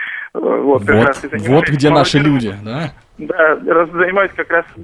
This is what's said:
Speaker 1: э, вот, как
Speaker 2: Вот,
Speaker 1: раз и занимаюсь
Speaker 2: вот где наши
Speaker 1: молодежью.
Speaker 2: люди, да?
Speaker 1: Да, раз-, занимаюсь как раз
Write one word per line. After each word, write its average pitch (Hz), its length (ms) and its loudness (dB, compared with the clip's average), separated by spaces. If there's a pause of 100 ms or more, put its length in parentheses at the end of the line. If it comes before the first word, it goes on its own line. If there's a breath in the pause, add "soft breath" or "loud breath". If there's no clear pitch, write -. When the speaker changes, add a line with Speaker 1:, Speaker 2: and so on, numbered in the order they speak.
(340 loud breath)
Speaker 1:
э, - 60 -8
вот, 120 460 0
как 107 100 2
Speaker 2:
Вот, 113 120 4
Speaker 1:
раз 135 160 -2
и 147 40 -10
занимаюсь 107 220 -6
Speaker 2:
вот 156 200 4
где 143 200 2
наши 147 300 2
Speaker 1:
молодежью. 139 340 2
Speaker 2:
люди, 101 120 -14
да? 135 260 -8 (260)
Speaker 1:
Да, 156 420 0 (140)
раз-, 165 180 2
занимаюсь 180 440 0
как 165 160 -6
раз 170 140 0 (180)